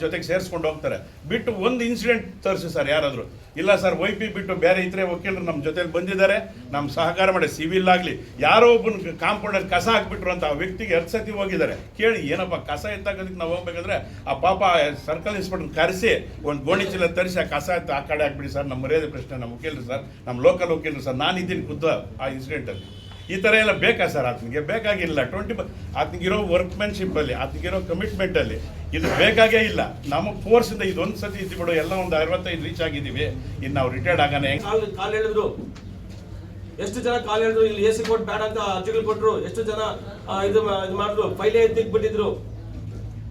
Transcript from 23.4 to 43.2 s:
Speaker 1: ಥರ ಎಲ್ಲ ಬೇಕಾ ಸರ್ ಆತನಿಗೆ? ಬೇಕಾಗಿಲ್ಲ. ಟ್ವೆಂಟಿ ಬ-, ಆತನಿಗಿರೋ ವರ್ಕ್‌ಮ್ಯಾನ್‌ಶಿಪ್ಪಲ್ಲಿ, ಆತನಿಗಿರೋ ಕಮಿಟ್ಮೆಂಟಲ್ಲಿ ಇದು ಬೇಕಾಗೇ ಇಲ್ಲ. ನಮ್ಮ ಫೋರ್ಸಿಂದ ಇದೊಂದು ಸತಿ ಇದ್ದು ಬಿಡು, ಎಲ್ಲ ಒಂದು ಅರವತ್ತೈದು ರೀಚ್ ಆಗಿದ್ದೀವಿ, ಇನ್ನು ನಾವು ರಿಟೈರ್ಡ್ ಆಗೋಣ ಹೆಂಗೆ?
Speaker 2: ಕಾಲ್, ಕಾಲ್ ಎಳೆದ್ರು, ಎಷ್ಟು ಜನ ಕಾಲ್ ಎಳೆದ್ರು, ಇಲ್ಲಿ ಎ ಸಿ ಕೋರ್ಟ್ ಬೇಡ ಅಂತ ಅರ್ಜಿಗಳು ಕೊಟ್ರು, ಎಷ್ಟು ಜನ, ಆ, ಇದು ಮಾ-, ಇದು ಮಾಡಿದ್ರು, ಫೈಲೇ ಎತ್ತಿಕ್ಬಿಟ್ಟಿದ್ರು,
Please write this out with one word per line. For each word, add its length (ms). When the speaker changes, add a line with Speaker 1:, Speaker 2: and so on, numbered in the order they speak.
Speaker 1:
ಥರ 120
ಎಲ್ಲ 180
ಬೇಕಾ 360
ಸರ್ 180
ಆತನಿಗೆ? 340
ಬೇಕಾಗಿಲ್ಲ. 640
ಟ್ವೆಂಟಿ 300
ಬ-, 440
ಆತನಿಗಿರೋ 460
ವರ್ಕ್‌ಮ್ಯಾನ್‌ಶಿಪ್ಪಲ್ಲಿ, 880
ಆತನಿಗಿರೋ 480
ಕಮಿಟ್ಮೆಂಟಲ್ಲಿ 720
ಇದು 240
ಬೇಕಾಗೇ 400
ಇಲ್ಲ. 220
ನಮ್ಮ 240
ಫೋರ್ಸಿಂದ 500
ಇದೊಂದು 360
ಸತಿ 260
ಇದ್ದು 140
ಬಿಡು, 160
ಎಲ್ಲ 200
ಒಂದು 220
ಅರವತ್ತೈದು 480
ರೀಚ್ 180
ಆಗಿದ್ದೀವಿ, 420
ಇನ್ನು 100
ನಾವು 180
ರಿಟೈರ್ಡ್ 300
ಆಗೋಣ 240
ಹೆಂಗೆ? 180
Speaker 2:
ಕಾಲ್, 340
ಕಾಲ್ 160
ಎಳೆದ್ರು, 440
ಎಷ್ಟು 220
ಜನ 160
ಕಾಲ್ 260
ಎಳೆದ್ರು, 220
ಇಲ್ಲಿ 180
ಎ 80
ಸಿ 120
ಕೋರ್ಟ್ 220
ಬೇಡ 160
ಅಂತ 180
ಅರ್ಜಿಗಳು 440
ಕೊಟ್ರು, 380
ಎಷ್ಟು 220
ಜನ, 160
ಆ, 140
ಇದು 200
ಮಾ-, 240
ಇದು 100
ಮಾಡಿದ್ರು, 380
ಫೈಲೇ 240
ಎತ್ತಿಕ್ಬಿಟ್ಟಿದ್ರು, 760